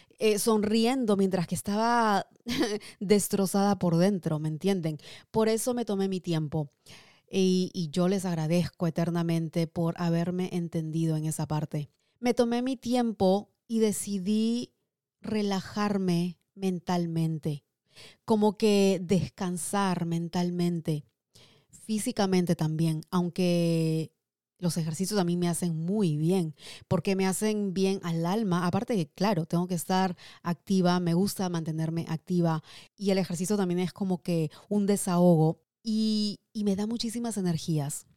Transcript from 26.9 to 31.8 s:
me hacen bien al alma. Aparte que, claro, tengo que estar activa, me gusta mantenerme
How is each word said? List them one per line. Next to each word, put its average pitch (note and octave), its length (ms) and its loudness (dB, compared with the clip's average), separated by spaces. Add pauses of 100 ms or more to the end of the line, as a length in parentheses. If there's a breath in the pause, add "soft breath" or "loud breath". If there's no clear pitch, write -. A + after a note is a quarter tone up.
me F#3+ 100 0
hacen G3+ 480 -2
bien F#3+ 280 0
al E3 240 -2
alma. F3+ 400 0
Aparte G3+ 280 -2
que, E3 140 0
claro, G3 380 0
tengo F3 200 0
que F#3 80 -4
estar F#3 420 0 (260 loud breath)
activa, F3+ 580 0
me E3+ 140 0
gusta F#3+ 340 0
mantenerme D#3+ 600 -4